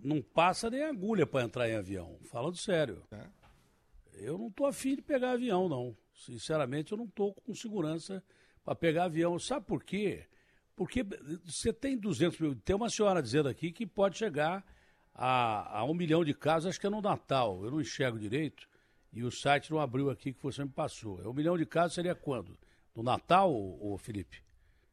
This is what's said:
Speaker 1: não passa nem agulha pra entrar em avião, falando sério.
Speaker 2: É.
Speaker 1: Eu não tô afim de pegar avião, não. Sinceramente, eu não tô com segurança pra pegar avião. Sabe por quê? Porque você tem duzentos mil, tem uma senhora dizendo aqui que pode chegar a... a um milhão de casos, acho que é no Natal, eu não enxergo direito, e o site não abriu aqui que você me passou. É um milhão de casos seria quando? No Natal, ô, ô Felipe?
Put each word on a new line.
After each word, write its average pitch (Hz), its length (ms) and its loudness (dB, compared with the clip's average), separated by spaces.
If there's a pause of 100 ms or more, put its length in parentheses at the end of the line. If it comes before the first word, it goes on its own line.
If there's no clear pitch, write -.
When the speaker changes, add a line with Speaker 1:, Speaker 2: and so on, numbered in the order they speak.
Speaker 1:
não 143 200 0
passa 180 480 2
nem 262 120 -4
agulha 214 440 2
pra 131 160 0
entrar 117 260 0
em 113 80 0
avião, 90 480 -6
falando 147 320 -4
sério. 147 460 0 (100)
Speaker 2:
É. 107 140 -14 (880)
Speaker 1:
Eu 131 240 -6
não 226 120 -8
tô 277 160 0
afim 269 300 0
de 294 60 -10
pegar 254 300 0
avião, 214 360 2
não. 123 280 -4 (180)
Sinceramente, 143 800 -2
eu 208 60 -6
não 233 80 -6
tô 202 260 -2
com 196 220 -10
segurança 185 680 -4 (420)
pra 139 100 -2
pegar 165 300 4
avião. 170 340 2
Sabe 247 280 -2
por 175 180 -2
quê? 180 420 -2 (500)
Porque 220 280 -2 (400)
você 180 280 -2
tem 269 240 -2
duzentos 175 440 0
mil, 147 160 0
tem 175 180 0
uma 220 160 0
senhora 190 320 4
dizendo 135 260 2
aqui 156 240 -4
que 233 140 -6
pode 196 320 2
chegar 175 460 0 (500)
a... 117 680 2
a 113 40 2
um 143 100 0
milhão 170 300 4
de 143 80 0
casos, 160 380 2
acho - 100 -6
que 202 60 -2
é 202 40 2
no 208 120 -2
Natal, 123 640 0
eu 113 60 -4
não 151 100 -2
enxergo 127 380 -2
direito, 123 480 -4 (460)
e 110 100 -8
o 123 80 -2
site 143 400 0
não 156 100 0
abriu 139 280 0
aqui 131 240 -4
que - 100 -14
você 135 220 -4
me 135 60 -6
passou. 110 520 -6
É 98 60 -6
um 120 60 -6
milhão 165 240 2
de 156 80 0
casos 170 280 2
seria 175 200 -2
quando? 113 420 -6 (380)
No 117 80 -8
Natal, 160 500 4
ô, 101 400 -4
ô 95 60 -4
Felipe? - 440 -8 (500)